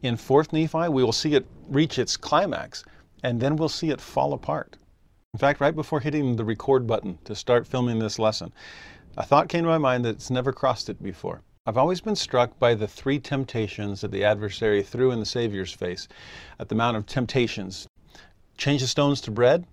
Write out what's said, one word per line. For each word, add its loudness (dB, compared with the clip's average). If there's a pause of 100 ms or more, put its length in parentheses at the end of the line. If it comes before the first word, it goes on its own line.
In -2
Fourth 2
Nephi, 0
we 4
will 4
see 0
it 4 (220)
reach 2
its -2
climax, -2 (380)
and -2
then 2
we'll 0
see -2
it -2
fall -2
apart. -6 (560)
In -8
fact, 4
right 2
before -2
hitting 0
the -2
record 2
button -2
to -8
start 2
filming 0
this -2
lesson, 0 (640)
a -4
thought 2
came 0
to 2
my 4
mind 2
that's -4
never 0
crossed -2
it -10
before. -10 (260)
I've 0
always 2
been -2
struck 0
by 6
the -4
three -4
temptations -6
that -6
the -2
adversary 2
threw 0
in -2
the -4
Savior's -4
face -8 (520)
at -10
the -2
Mount 0
of -6
Temptations. -4 (680)
Change 0
the -2
stones 2
to -8
bread 4